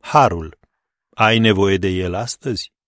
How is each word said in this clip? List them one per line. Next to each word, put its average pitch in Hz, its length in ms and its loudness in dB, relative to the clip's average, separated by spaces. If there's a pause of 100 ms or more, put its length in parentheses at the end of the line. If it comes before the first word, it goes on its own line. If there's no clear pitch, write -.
Harul. 87 580 0 (560)
Ai 113 240 2
nevoie 98 380 2
de 95 120 -2
el 92 260 -4
astăzi? 117 600 -10 (140)